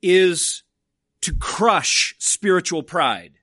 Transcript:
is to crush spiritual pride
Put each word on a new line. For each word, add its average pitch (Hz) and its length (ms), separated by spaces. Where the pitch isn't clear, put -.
is 180 600
to - 140
crush - 800
spiritual 180 640
pride 123 600